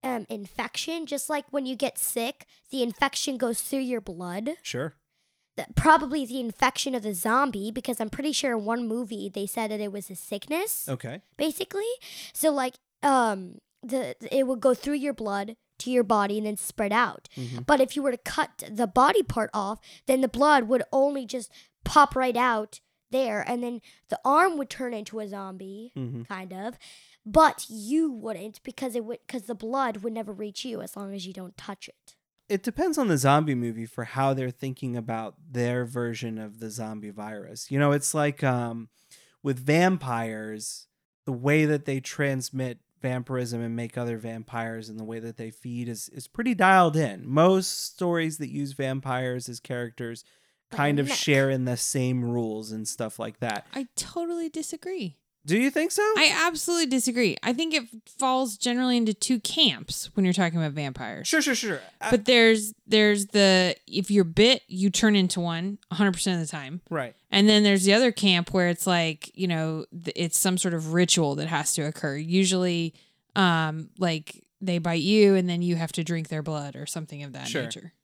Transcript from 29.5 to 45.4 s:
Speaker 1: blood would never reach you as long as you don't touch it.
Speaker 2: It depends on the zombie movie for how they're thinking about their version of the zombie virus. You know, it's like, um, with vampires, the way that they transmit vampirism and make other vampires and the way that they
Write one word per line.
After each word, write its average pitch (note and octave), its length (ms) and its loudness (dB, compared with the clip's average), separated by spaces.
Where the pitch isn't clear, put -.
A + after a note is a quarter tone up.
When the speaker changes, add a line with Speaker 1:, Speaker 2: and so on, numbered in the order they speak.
Speaker 1:
blood A3+ 440 -2
would A3 140 -6
never A3 200 -8
reach G3+ 320 -10
you A3+ 180 -8
as F#3 140 -14
long G3 180 -10
as F#3 120 -10
you F#3+ 60 -12
don't F#3 240 -14
touch - 320 -14
it. - 280 -20
Speaker 2:
It G3+ 140 0
depends D4+ 360 0
on B3+ 100 2
the D#3+ 100 4
zombie C#3+ 380 4
movie A2+ 300 -4
for A#2 180 -8
how C3+ 280 0
they're C3 180 -2
thinking B2+ 460 -6
about A2 380 -6
their B2 340 0
version A#2 540 -6
of G#2+ 220 -12
the A2+ 100 -10
zombie A2 400 -10
virus. G#2 600 -12
You C#3 80 0
know, C#3+ 140 4
it's C#3+ 220 0
like, D3 300 0
um, A#2+ 440 -2
with C3+ 160 -2
vampires, B2 1300 -2
the C#3 80 -4
way C#3+ 320 4
that D3+ 200 2
they C3+ 160 -4
transmit C3 800 -4
vampirism B2 580 -4
and A#2 160 -4
make A#2 220 -6
other A#2+ 180 -4
vampires A2+ 720 -8
and A2 100 -12
the A2+ 60 -10
way A2+ 140 -8
that A2+ 180 -12
they A2 140 -10